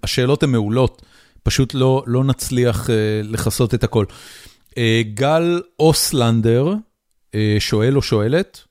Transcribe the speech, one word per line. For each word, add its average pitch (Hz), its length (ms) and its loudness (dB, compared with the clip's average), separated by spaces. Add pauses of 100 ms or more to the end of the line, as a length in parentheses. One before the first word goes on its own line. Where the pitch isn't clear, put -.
השאלות 131 400 -2
הן 143 80 2
מעולות, 113 520 0 (400)
פשוט 127 320 -2
לא, 131 320 2
לא 123 180 0
נצליח, 123 680 -2
אה, 117 40 2 (300)
לכסות 110 500 -2
את 117 100 -2
הכל. 110 200 0 (720)
אה, 113 240 0 (120)
גל 165 480 0 (160)
אוסלנדר, 123 960 2 (600)
אה, 107 240 0
שואל 120 380 0
או 131 60 2
שואלת, 123 580 -2 (100)